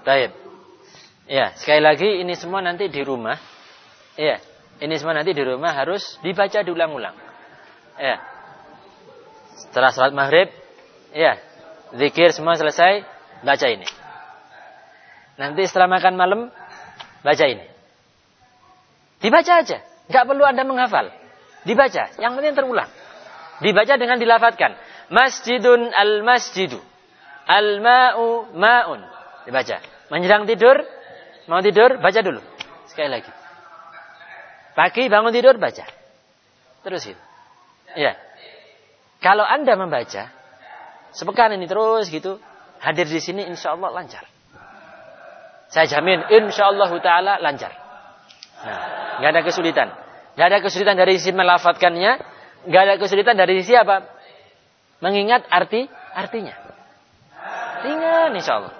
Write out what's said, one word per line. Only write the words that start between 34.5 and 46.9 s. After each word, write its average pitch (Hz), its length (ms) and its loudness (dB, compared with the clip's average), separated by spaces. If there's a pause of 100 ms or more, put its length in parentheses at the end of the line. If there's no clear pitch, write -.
Pagi 185 320 0
bangun 214 240 2
tidur, 247 240 4
baca. 135 300 -6 (1000)
Terus 185 240 -10
gitu. 92 160 -20 (720)
Ya. 139 240 -2 (1040)
Kalau 202 240 4
Anda 254 320 0
membaca, 120 480 -8 (880)
sepekan 208 400 0
ini 185 80 -8
terus 214 480 -2
gitu, 170 320 -10 (400)
hadir 160 240 -2
di 156 160 -6
sini 185 240 -10
insya 170 240 -8
Allah 170 240 -8
lancar. 147 320 -16 (1400)
Saya 160 160 2
jamin 160 400 0
insya 208 420 4
Allah 196 300 0